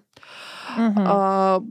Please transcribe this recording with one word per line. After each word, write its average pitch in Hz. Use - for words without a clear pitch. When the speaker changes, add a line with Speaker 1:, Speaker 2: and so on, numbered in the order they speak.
Speaker 1:
Мгм. 214
Speaker 2:
А, 190